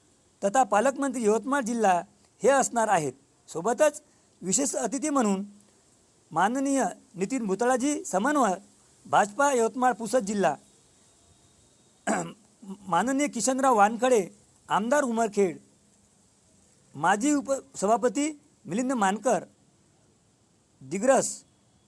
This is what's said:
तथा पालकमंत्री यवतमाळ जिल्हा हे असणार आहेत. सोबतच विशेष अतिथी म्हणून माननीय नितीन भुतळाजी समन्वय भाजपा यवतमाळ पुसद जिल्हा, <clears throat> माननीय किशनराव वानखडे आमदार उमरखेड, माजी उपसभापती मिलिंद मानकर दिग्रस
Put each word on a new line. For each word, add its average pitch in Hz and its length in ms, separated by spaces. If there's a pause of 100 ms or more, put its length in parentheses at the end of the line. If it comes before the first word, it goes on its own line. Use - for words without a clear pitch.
(440)
तथा 208 180
पालकमंत्री 247 600
यवतमाळ 220 360
जिल्हा 208 420 (400)
हे 208 60
असणार 240 400
आहेत. 156 240 (360)
सोबतच 240 540 (400)
विशेष 214 320
अतिथी 262 340
म्हणून 208 340 (880)
माननीय 254 540 (300)
नितीन 214 320
भुतळाजी 240 580
समन्वय 233 480 (540)
भाजपा 208 460
यवतमाळ 247 400
पुसद 220 260
जिल्हा, 196 360 (1500)
<clears throat> 190 160 (640)
माननीय 254 380
किशनराव 254 500
वानखडे 208 600 (320)
आमदार 240 340
उमरखेड, 208 540 (1400)
माजी 208 400
उपसभापती 262 1080 (240)
मिलिंद 247 280
मानकर 214 460 (1400)
दिग्रस 196 600 (460)